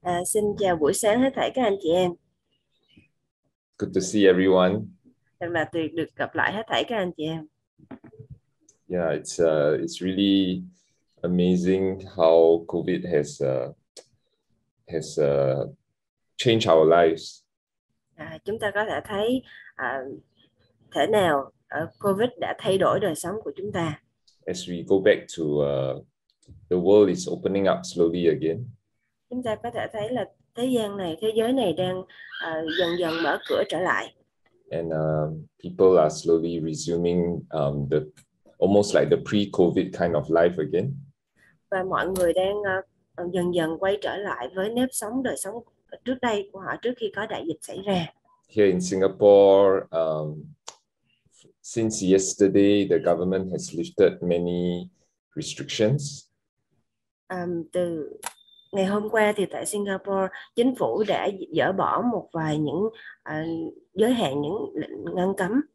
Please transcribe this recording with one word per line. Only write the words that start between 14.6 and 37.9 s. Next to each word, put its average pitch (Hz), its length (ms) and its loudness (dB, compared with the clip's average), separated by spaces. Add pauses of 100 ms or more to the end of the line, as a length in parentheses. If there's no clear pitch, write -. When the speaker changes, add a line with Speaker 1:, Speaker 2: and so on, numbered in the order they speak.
Speaker 2:
has, 78 340 -6
uh, 69 500 0 (640)
changed 110 340 2
our 80 200 8
lives. 82 540 2 (680)
Speaker 1:
À, 160 300 -16
chúng 214 140 -4
ta 214 160 -4
có 214 100 0
thể 151 200 -4
thấy, 226 380 -2 (320)
à, 131 260 -6 (960)
thể 151 120 2
nào, 170 460 2 (160)
ờ, 156 220 -6 (100)
covid 202 280 0 (120)
đã 104 180 -4
thay 196 200 0
đổi 160 220 2
đời 185 140 -2
sống 180 200 -8 (100)
của - 120 -8
chúng 392 160 -8
ta. 165 280 -4 (460)
Speaker 2:
As 90 220 -8
we 85 180 -6
go 98 180 2
back 101 160 4 (180)
to, 82 60 -2
uh, 71 600 -2 (640)
the 90 60 0
world 98 320 6
is 90 200 -4
opening 95 360 -2
up 90 200 2
slowly 85 440 0
again. 78 360 -2 (680)
Speaker 1:
Chúng 247 120 -8
ta 220 140 -4
có 233 140 -10
thể 226 220 -8
thấy 220 200 -6
là 226 120 -4 (300)
thế 240 120 -4
gian 220 300 -2
này, 175 240 -6
thế 220 140 0
giới 226 180 2
này 233 200 2
đang, 185 300 -2 (400)
ờ, 160 220 -4 (140)
dần 175 200 0
dần 165 240 -2
mở 160 160 0 (100)
cửa 139 200 2
trở 170 120 -4
lại. 113 340 -2 (560)
Speaker 2:
And, 82 220 -4
um, 78 540 -2 (160)
people 92 380 4
are 78 140 4
slowly 82 600 0
resuming, 85 680 -2 (100)
um, 71 400 -2